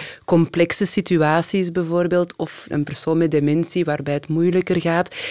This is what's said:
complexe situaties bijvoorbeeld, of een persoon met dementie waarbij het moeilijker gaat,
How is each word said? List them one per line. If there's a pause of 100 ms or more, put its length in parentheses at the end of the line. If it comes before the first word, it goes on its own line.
(240)
complexe
situaties
bijvoorbeeld,
of
een
persoon
met
dementie
waarbij
het
moeilijker
gaat, (160)